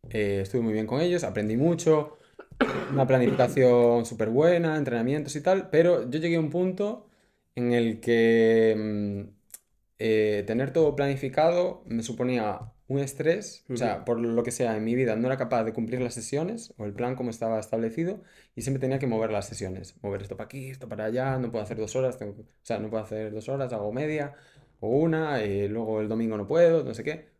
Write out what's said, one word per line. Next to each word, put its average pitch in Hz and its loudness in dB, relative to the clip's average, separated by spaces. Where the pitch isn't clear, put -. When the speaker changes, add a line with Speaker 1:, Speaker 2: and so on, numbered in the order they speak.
Speaker 1:
Eh, 101 0
estuve 117 -2
muy 110 0
bien 107 -2
con 127 -2
ellos, 175 0
aprendí 107 -2
mucho, 156 2
una 135 2
planificación 120 4
súper 110 -2
buena, 160 4
entrenamientos 135 -2
y 143 -8
tal, 190 0
pero 156 4
yo 143 -2
llegué 165 0
a - 2
un 151 0
punto 185 -2
en 120 0
el 113 2
que, 113 6
mm, 104 -4
eh, 107 2
tener 127 -2
todo 151 4
planificado 143 0
me 113 -4
suponía 117 -4
un 139 -2
estrés, 160 -2
o 120 -4
sea, 113 -2
Speaker 2:
Ujú. - -10
Speaker 1:
por 117 0
lo 117 0
que 120 -2
sea, 113 -2
en 107 -4
mi 117 0
vida 123 2
no 120 0
era 135 0
capaz 117 0
de 113 -4
cumplir 120 -4
las 120 -4
sesiones 165 -6
o 107 -8
el 101 -6
plan 123 -4
como 123 -4
estaba 113 -2
establecido 123 -4
y 113 -8
siempre 131 -2
tenía 131 0
que 135 -2
mover 110 0
las 101 -2
sesiones, 95 -10
mover 98 -4
esto - -10
pa' 113 -10
aquí, 131 -14
esto 131 -16
para 107 -6
allá, 131 0
no 120 -4
puedo 110 -4
hacer 110 -8
dos 110 -6
horas, 127 0
tengo 104 -10
que, 123 -20
o - -20
sea, 110 -4
no 107 -6
puedo 110 -2
hacer 107 -6
dos 110 -10
horas, 135 -4
hago 107 -4
media 147 -4
o 110 -4
una, 156 2
eh, 101 -2
luego 110 -2
el 107 -4
domingo 113 -2
no 98 -6
puedo, 165 4
no 123 -6
sé 113 -12
qué. - -8